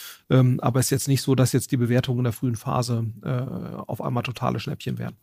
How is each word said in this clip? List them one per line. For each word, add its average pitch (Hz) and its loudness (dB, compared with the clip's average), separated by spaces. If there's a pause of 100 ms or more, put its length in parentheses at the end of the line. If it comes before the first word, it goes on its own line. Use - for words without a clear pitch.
(300)
ähm, 127 6
aber 131 2
es 120 2
ist - -4
jetzt 131 0
nicht 135 2
so, 135 2
dass 131 4
jetzt 127 0
die 139 0
Bewertungen 123 2
in 127 0
der 117 0
frühen 120 -2
Phase, 120 -2 (180)
äh, 123 -6 (100)
auf - -6
einmal 120 -2
totale 123 -4
Schnäppchen - -6
wären. 117 -8